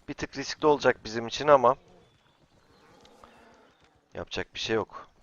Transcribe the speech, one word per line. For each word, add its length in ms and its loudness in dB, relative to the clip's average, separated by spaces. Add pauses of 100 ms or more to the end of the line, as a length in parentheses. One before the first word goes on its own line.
Bir 60 -10
tık 240 -12
riskli 300 -4
olacak 380 2
bizim 220 -8
için 200 -6
ama 280 6 (2500)
yapacak 400 -10
bir 60 -14
şey 160 -4
yok. 320 -6 (160)